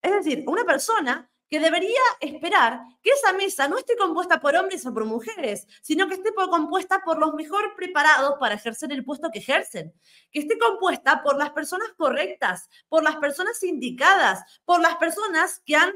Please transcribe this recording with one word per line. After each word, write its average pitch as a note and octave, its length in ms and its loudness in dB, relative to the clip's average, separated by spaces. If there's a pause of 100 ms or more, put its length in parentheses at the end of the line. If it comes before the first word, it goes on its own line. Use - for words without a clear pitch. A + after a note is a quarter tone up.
Es E4+ 100 0
decir, D4+ 380 0
una G4+ 160 0
persona D#4 640 0 (180)
que D4+ 120 -2
debería F4+ 400 2 (180)
esperar C#4+ 600 0 (200)
que G#4+ 100 2
esa C#5 220 4
mesa F#4+ 360 0
no F#4+ 100 -2
esté A#4+ 180 -2
compuesta F4 440 2
por D4 160 2
hombres F#4+ 280 -2
o B3 80 -8
por A3 120 -4
mujeres, A#3 640 -6 (140)
sino F4 260 2
que F#4+ 60 -4
esté F#4+ 180 -4
por, G4 180 -2
compuesta F4+ 540 0
por D#4+ 140 0
los D#4 160 2
mejor D#4+ 420 -4
preparados D4 640 2
para G#3+ 160 0
ejercer A#3 340 -8
el C4+ 140 -6
puesto D4 260 -6
que G#3 80 -12
ejercen, F#3+ 560 -4 (380)
que D4 80 -4
esté D4+ 180 -2
compuesta F4+ 640 0
por C#4 140 2
las D4 140 -2
personas F4+ 460 -6
correctas, C4 720 -4 (200)
por D#4 160 2
las D4+ 140 2
personas D4+ 440 -4
indicadas, C4 800 2 (220)
por F4 160 4
las E4 160 2
personas F4 680 -2
que D4 120 0
han F4+ 200 4